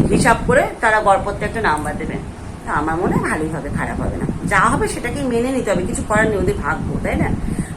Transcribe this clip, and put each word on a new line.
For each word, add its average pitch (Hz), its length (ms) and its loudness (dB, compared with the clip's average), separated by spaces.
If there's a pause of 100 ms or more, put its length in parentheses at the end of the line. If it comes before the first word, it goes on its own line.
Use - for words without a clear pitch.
হিসাব 233 280 4 (100)
করে 262 200 4 (140)
তারা 214 200 4
গড়পড়তে 202 440 2
একটা 214 160 -4
নাম্বার 156 360 0
দেবে। - 160 -4 (520)
তা 226 60 -4
আমার 160 260 0
মনে 185 180 2
হয় - 140 0
ভালোই 156 200 -2
হবে, 151 280 -6
খারাপ - 240 -4
হবে - 160 -2
না। - 80 -2 (200)
যা 196 140 2
হবে 262 280 2
সেটাকেই 285 360 -4
মেনে 247 280 0
নিতে 233 200 0
হবে, 180 120 0
কিছু 240 240 -2
করার 214 200 4
নেই, 208 100 0
ওদের 180 180 0
ভাগ্য, - 480 -2
তাই - 120 -2
না? - 140 0 (480)